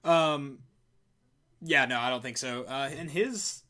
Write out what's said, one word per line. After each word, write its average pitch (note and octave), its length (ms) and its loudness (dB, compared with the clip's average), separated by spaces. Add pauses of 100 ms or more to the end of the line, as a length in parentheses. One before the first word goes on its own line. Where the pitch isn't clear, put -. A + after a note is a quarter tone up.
Um, D3+ 560 2 (1080)
yeah, C#3+ 200 4
no, B2 120 0
I B2 120 0
don't B2+ 120 -2
think B2 140 -6
so. B2 320 -4
Uh, C3+ 280 -4
and E3 140 -8
his G#3+ 600 -2